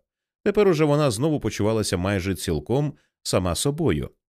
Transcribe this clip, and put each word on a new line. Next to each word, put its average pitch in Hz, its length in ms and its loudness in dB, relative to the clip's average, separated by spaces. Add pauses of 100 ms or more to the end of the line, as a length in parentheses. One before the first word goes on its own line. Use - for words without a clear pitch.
(440)
Тепер 208 240 4
уже 156 160 4
вона 147 260 2
знову 131 300 -2
почувалася 104 560 0
майже 95 380 -2
цілком 110 580 -2 (300)
сама 92 320 0
собою. 143 560 -2 (300)